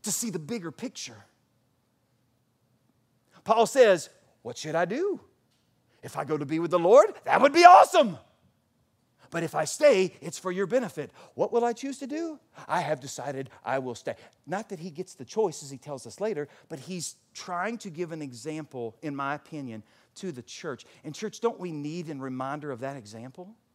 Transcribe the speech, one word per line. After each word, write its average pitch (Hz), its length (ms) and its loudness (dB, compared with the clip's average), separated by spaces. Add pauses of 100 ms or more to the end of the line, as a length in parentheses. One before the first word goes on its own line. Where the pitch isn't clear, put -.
To 214 100 -6
see 226 160 -4
the 175 100 -8
bigger 165 320 -10
picture. 127 540 -14 (2250)
Paul 220 240 4
says, 214 420 6 (320)
"What 120 160 -12
should 156 160 -8
I 170 120 0
do? 311 340 -4 (800)
If - 140 -14
I 151 80 -6
go 151 140 -4
to 147 80 -6
be 156 140 -4
with 170 120 -4
the 175 80 4
Lord, 247 340 8 (120)
that 180 160 4
would 277 100 6
be 339 140 8
awesome. 311 520 10 (1120)
But 170 140 -4
if 156 100 -6
I 160 120 0
stay, 202 560 4
it's 165 180 -12
for 185 140 -4
your 190 120 -2
benefit. 196 460 -2 (240)
What 165 160 -2
will 233 140 2
I 240 80 0
choose 269 260 -8
to 277 80 -10
do? 311 320 -8 (260)
I 165 140 -2
have 147 220 -4
decided 135 480 -10 (160)
I 131 140 -2
will 127 160 -8
stay." 117 200 -10 (300)
Not 190 240 -8
that 185 100 -12
he 180 100 -12
gets 170 260 -14
the 131 100 -16
choice, 208 360 -4
as 143 80 -16
he 135 80 -16
tells 139 300 -14
us 113 140 -14
later, 175 260 -6 (220)
but 151 100 -12
he's 160 380 -10 (160)
trying 190 460 -8
to 202 100 -14
give 165 240 -8
an 160 80 -10
example, 131 800 -10
in 151 120 -8
my 139 220 -4
opinion, 127 480 -12 (320)
to 185 160 -10
the 123 100 -12
church. - 440 -12 (180)
And 151 100 -12
church, - 280 -10
don't 233 180 -2
we 175 140 -8
need 151 360 -8
a 151 60 -10
reminder 135 560 -8
of 117 80 -8
that 135 160 -8
example? 127 640 -18 (180)